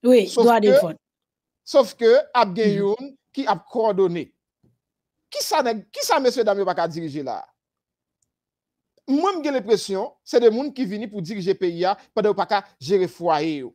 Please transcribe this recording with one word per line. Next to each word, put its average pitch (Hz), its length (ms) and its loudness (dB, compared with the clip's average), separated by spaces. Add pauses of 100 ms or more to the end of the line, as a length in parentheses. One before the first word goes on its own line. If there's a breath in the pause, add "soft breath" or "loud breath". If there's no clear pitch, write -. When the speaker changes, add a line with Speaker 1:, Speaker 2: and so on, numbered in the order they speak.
Speaker 1:
Oui, 233 220 6
Speaker 2:
Sauf 233 160 0
Speaker 1:
droit 226 160 6
de 208 100 2
Speaker 2:
que, 277 120 6
Speaker 1:
vote. 160 160 -6 (640)
Speaker 2:
sauf 269 320 2
que, 233 220 4 (160)
ap 214 220 2
gen 220 160 2
Speaker 1:
Mhm. 202 60 0
Speaker 2:
youn 220 380 -4 (180)
qui 269 140 -6
a 202 80 0 (160)
coordonné. 190 640 -2 (960)
Qui 587 140 -8
ça, 311 200 0
nèg, 226 280 -4
qui 554 140 -8
ça, 320 140 0
messieurs, 254 240 0
dames, 202 160 0
yo 196 60 -2
pa 180 100 -2
ka 170 140 -2
diriger 156 340 -10
là? 117 220 -10 (1600)
Moi, 311 240 0 (120)
j'ai 294 80 -2
l'impression, 208 600 -2 (120)
c'est - 180 2
des 233 80 8
moun 254 240 -4
qui 254 120 -4
viennent 208 240 -8
pour 202 120 -10
diriger 185 340 -4
pays, 175 300 -4
a, 196 120 -2 (160 soft breath)
pendant 208 200 0
pas 190 120 -2
ka 202 180 -2 (180)
gérer 180 260 0
foyer, 160 500 -2
yo. 127 180 -12